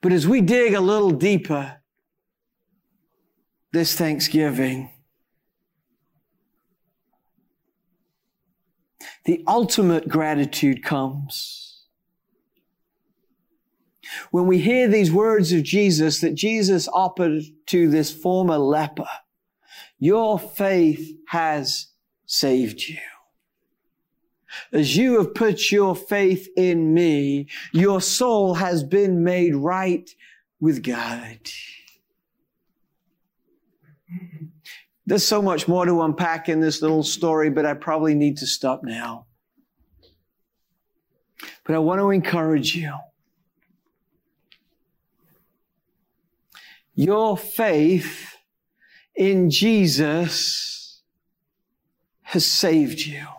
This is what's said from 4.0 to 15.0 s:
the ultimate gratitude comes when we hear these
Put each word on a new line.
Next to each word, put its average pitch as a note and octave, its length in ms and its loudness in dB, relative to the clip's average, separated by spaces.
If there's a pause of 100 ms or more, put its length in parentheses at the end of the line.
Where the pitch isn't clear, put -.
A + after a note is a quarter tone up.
the E3 220 0
ultimate F#3+ 600 0
gratitude D3 760 -2
comes - 1000 -8 (2500)
when F3+ 160 2
we F#3 120 4
hear A#3+ 300 2
these G3 240 4